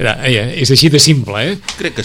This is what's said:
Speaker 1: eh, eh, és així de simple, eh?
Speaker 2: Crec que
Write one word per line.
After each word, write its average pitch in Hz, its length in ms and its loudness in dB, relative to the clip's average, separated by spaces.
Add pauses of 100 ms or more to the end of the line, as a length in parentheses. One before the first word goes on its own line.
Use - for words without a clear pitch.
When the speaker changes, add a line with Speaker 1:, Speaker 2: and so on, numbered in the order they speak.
Speaker 1:
eh, 127 320 -2
eh, 123 300 -2
és 123 100 2
així 143 160 4
de 143 100 4
simple, 113 460 0
eh? - 140 -4 (180)
Speaker 2:
Crec 151 220 -6
que 107 60 -4